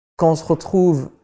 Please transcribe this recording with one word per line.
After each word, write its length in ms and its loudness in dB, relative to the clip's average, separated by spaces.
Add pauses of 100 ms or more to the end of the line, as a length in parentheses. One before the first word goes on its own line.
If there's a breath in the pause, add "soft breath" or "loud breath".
(160)
quand 160 2
on 40 0
se 100 -10
retrouve 680 0 (120)